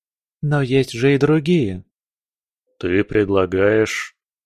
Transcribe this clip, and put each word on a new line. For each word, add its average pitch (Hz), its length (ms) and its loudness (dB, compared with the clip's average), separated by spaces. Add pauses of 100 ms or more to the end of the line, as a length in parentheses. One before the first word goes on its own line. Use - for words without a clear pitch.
(440)
"Но 147 180 0
есть 131 300 0
же 135 240 2
и - 20 0
другие". 143 680 0 (920)
"Ты 92 260 0
предлагаешь", 101 1120 0 (300)